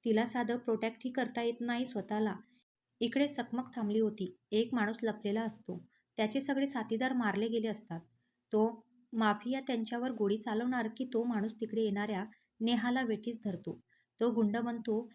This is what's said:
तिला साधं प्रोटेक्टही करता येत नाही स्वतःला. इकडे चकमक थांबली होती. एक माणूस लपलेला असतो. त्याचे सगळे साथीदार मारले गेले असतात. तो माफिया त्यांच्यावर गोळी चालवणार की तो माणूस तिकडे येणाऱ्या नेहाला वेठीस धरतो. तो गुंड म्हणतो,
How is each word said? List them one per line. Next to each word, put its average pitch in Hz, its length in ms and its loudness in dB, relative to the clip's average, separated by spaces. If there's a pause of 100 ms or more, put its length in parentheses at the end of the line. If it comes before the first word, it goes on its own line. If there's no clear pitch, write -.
तिला 226 200 4
साधं 233 320 -2
प्रोटेक्टही 233 540 -2
करता 240 300 -2
येत 233 180 0
नाही 240 260 -2
स्वतःला. 214 500 0 (640)
इकडे 269 280 2
चकमक 254 480 -4
थांबली 214 240 2
होती. 208 360 0 (160)
एक 226 220 2
माणूस 220 300 0
लपलेला 214 380 0
असतो. 214 460 -8 (300)
त्याचे 220 220 0
सगळे 269 280 0
साथीदार 247 460 0
मारले 214 340 2
गेले 226 200 0
असतात. 170 320 -4 (520)
तो 220 340 2 (280)
माफिया 220 460 2
त्यांच्यावर 240 520 -2
गोळी 214 260 2
चालवणार 233 500 0 (100)
की 262 80 -2
तो 233 180 0
माणूस 220 320 0
तिकडे 220 260 -2
येणाऱ्या 208 440 0 (340)
नेहाला 240 420 2
वेठीस 226 440 -2
धरतो. 175 340 -4 (400)
तो 233 120 4
गुंड 220 260 2
म्हणतो, 233 580 -2